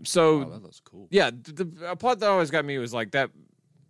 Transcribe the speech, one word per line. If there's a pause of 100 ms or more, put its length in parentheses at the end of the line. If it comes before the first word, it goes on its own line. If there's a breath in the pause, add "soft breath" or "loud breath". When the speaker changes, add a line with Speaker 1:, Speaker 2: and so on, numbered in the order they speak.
Speaker 1:
so
Speaker 2:
Wow,
that
looks
cool.
Speaker 1:
yeah,
the,
the,
a
plot
that
always
got
me
was,
like,
that (600)